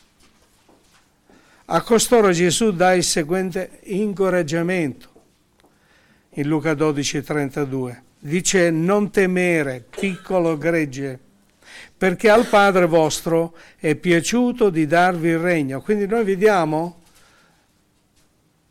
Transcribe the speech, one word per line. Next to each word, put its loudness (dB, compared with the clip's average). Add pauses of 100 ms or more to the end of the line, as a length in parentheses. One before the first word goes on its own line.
(1600)
A -2
costoro 4
Gesù 2
dà 2
il 2
seguente -4
incoraggiamento. -2 (1300)
In -4
Luca 0
dodici -2
trentadue -6 (200)
dice: 0
"Non 0
temere, 0
piccolo -4
gregge, -4 (800)
perché 0
al 6
Padre 4
vostro 0 (200)
è -2
piaciuto 0
di 0
darvi 2
il 0
regno." -2
Quindi -2
noi -2
vediamo 0 (1700)